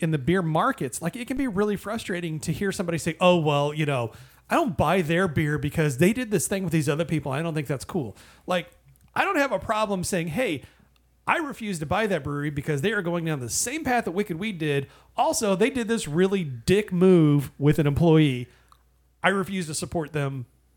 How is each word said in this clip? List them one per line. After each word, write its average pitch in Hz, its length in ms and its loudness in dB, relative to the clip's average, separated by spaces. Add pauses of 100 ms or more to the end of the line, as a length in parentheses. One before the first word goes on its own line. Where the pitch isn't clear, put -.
in 165 100 2
the 156 60 2
beer 170 240 2
markets. 165 600 -2
Like, 170 140 -4
it 240 120 -10
can 262 100 -4
be 269 100 -2
really 208 300 0
frustrating 175 640 -6
to 165 100 -4
hear 190 220 -2
somebody 170 240 -4
say, 160 240 -4
"Oh, 180 160 6
well, 147 360 2
you 151 120 -2
know, 127 260 -2 (380)
I 220 60 2
don't 277 220 2
buy 180 240 4
their 170 280 2
beer 151 280 0
because 147 420 -2
they 180 140 6
did 247 180 -4
this 185 160 0
thing 196 180 -2
with 160 80 -4
these 156 160 2
other 165 160 0
people. 147 260 -2
I 139 100 -2
don't 165 120 -4
think 151 140 -4
that's 139 180 -4
cool." 120 300 -6 (320)
Like, 180 220 -2 (440)
I 269 120 0
don't 381 120 0
have 277 160 2
a 190 60 -2
problem 202 460 -2
saying, 170 240 -4
"Hey, 170 340 -4 (640)
I 277 120 2
refuse 214 400 -6
to 160 60 -8
buy 185 220 0
that 165 160 -2
brewery 147 280 -4
because 143 320 -4
they 208 100 0
are 208 80 -2
going 170 240 -2
down 156 160 -2
the 117 80 -8
same 294 340 -4
path 247 220 0
that 190 60 -6
Wicked 180 260 -4
Weed 196 220 -6
did. 143 280 -2 (300)
Also, 233 380 2
they 214 140 2
did 247 180 -4
this 226 200 -2
really 185 360 2
dick 160 500 0
move 165 640 6
with 147 220 4
an 147 80 2
employee. 147 600 4 (760)
I 170 60 4
refuse 190 380 -2
to 156 60 -8
support 143 400 -6
them." 139 320 -4 (320)